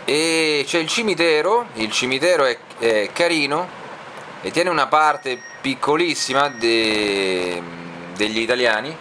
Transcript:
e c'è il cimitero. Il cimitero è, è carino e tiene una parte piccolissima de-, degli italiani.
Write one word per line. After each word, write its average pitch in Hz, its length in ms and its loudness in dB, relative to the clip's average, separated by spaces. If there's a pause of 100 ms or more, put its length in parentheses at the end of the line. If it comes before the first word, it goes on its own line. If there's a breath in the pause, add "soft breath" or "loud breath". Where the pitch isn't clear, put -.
e 156 600 2
c'è 170 140 0
il 160 80 0
cimitero. 175 880 2
Il 110 160 -4
cimitero 135 540 2
è, 123 120 2 (220)
è 110 340 2
carino 170 560 0 (720)
e 95 120 -6
tiene 180 180 2
una 147 160 2
parte 147 540 2 (200)
piccolissima 143 880 0
de-, 104 1120 0 (540)
degli 107 240 -2
italiani. 120 640 0